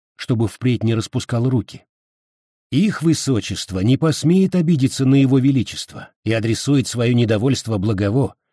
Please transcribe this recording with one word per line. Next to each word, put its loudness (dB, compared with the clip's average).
чтобы -2
впредь -2
не 0
распускал -2
руки. -4
Их 0
высочество -2
не 4
посмеет 2
обидеться 0
на 4
его 4
величество -2
и -2
адресует 0
свое 0
недовольство 0
Благово, 0